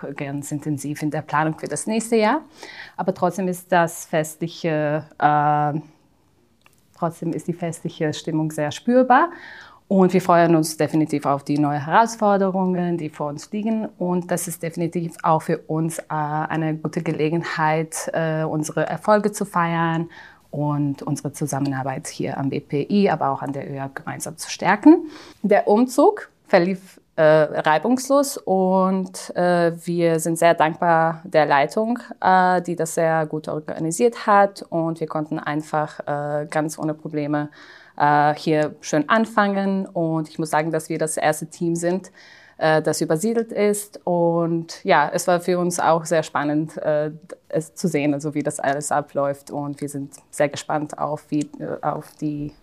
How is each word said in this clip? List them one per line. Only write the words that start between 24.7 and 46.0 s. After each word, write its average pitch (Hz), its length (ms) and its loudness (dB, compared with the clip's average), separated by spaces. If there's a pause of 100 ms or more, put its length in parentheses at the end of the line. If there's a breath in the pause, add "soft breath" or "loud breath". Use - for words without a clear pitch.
Der 202 240 4
Umzug 262 640 4 (180)
verlief, 185 520 2 (180)
äh, 165 60 2
reibungslos 160 1120 4
und, 185 960 0
äh, 175 380 2 (120)
wir 170 340 2
sind 165 180 -2
sehr 170 160 6
dankbar 160 720 2
der 151 200 4
Leitung, 156 540 2 (220)
äh, 185 400 4
die 175 160 -6
das 165 180 -4
sehr 160 300 2
gut 156 240 -6
organisiert 160 760 -2
hat 202 440 4
und 165 320 -2
wir 160 60 -4
konnten 156 300 -4
einfach, 151 680 -4
äh, 147 380 -4
ganz 156 340 -4
ohne 156 140 -4
Probleme, 147 560 -4 (480 loud breath)
äh, 147 380 4
hier 151 440 0
schön - 300 -2
anfangen 196 800 0
und 160 420 -2
ich - 100 -8
muss 160 120 -4
sagen, 156 200 0
dass 160 160 -4
wir 160 100 -4
das 156 200 -4
erste 156 300 0
Team 170 280 -4
sind, 175 360 -4 (480 loud breath)
äh, 156 240 2
das 156 180 0
übersiedelt 220 500 0
ist 208 520 -2
und 170 800 0
ja, 160 280 4
es - 160 -2
war 175 120 4
für 175 180 0
uns 175 220 -2
auch 165 260 2